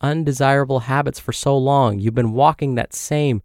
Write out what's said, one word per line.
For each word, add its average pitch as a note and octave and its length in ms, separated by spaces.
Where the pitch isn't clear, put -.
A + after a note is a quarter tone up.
undesirable C#3 800
habits C3+ 400
for - 120
so C#3 240
long. C3 440
You've A2+ 160
been A#2 160
walking C#3 420
that - 180
same D3 520